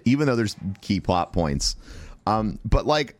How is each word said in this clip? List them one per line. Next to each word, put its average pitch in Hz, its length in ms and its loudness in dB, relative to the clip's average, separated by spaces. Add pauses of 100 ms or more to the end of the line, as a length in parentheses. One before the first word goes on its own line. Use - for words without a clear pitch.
even 143 220 4
though 123 80 4
there's 110 200 0 (260)
key 98 180 0
plot 87 340 0
points. 73 420 0 (500)
Um, 107 400 0
but, - 220 4
like, 151 320 0